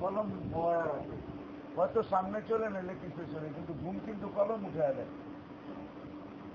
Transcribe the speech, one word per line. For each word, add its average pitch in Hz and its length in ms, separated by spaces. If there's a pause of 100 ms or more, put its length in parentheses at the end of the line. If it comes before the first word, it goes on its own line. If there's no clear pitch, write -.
কলম 196 300 (220)
বয়া 170 260
রাখে। - 580 (400)
হয়তো 190 260
সামনে 196 460
চলে 220 200
না, 196 140
লেখি 180 340
পেছনে, 156 320
কিন্তু 160 320
ঘুম 185 260
কিন্তু 202 280
কলম 202 300
উঠায় 151 300
দেয়। - 120 (1500)